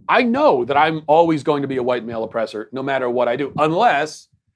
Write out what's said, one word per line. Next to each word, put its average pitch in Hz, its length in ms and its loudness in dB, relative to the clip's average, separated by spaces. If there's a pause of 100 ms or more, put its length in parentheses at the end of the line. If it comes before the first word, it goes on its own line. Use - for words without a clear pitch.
I 214 160 4
know 240 400 2
that 139 140 0
I'm 156 300 2
always 160 360 4
going 143 200 0
to 135 40 -4
be 135 80 -4
a 123 80 -2
white 123 220 -2
male 113 180 -6
oppressor 110 480 -6
no 131 100 -8
matter 135 280 -2
what 120 180 0
I 120 80 0
do, 139 220 -4
unless, 156 720 0 (260)